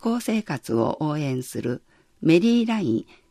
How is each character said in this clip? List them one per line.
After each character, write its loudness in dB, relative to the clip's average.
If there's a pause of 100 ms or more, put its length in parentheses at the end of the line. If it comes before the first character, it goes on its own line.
康 0
生 -2
活 -6
を 0
応 -2
援 -2
す -10
る -6 (380)
メ 6
リ 4
ー -2
ラ -2
イ 0
ン -12 (260)